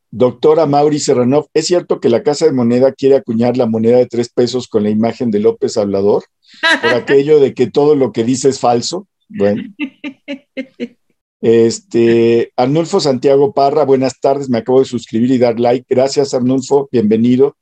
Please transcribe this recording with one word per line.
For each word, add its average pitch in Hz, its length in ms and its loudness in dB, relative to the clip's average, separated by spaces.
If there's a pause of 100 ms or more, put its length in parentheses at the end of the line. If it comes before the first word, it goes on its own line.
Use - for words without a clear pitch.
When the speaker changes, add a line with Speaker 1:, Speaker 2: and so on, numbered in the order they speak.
Speaker 1:
Doctora 127 560 0
Mauri 147 340 0
Serranov, 139 540 0
"¿Es 151 140 -2
cierto - 320 -2
que - 80 -4
la 117 160 0
Casa 147 220 -2
de 156 80 2
Moneda 123 400 0
quiere 135 240 2
acuñar 120 400 -2
la 127 80 0
moneda 113 320 0
de 123 80 2
tres 120 240 -6
pesos 123 400 -4
con 107 140 -2
la 104 60 -2
imagen 113 420 -2
de 104 100 -2
López 113 340 -2
Obrador? 101 480 0 (580)
Por - 120 0
Speaker 2:
<laughs> - 0 -
Speaker 1:
aquello 143 480 2
de 127 120 2
que 123 160 -2
todo 147 260 2
lo 131 180 0
que 113 100 -2
dice 131 240 -2
es 127 140 0
falso". 123 480 -2 (180)
Bueno. 101 360 -2 (140)
Speaker 2:
<laughs> 277 1160 -14 (460)
Speaker 1:
Este, 117 1120 2
Arnulfo 160 440 -2
Santiago 139 540 0
Parra, 139 320 0
"Buenas 131 340 0
tardes, 139 300 -2
me 117 100 0
acabo 127 200 0
de 135 60 2
suscribir 123 460 -4
y 131 60 2
dar 117 220 0
like". 120 280 0
Gracias, 135 460 0
Arnulfo, 135 580 0
bienvenido. 123 720 2